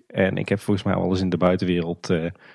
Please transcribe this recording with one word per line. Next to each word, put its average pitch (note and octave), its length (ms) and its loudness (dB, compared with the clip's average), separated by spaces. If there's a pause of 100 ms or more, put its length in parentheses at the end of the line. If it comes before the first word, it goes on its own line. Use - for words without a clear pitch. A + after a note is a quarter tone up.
En G2 300 0
ik G2 120 -4
heb G2+ 120 0
volgens G2+ 260 -2
mij G2 80 0
al F#2 160 0
eens F#2 100 0
in F#2+ 80 0
de F2 80 2
buitenwereld, F2 760 0
eh, E2 140 0 (300)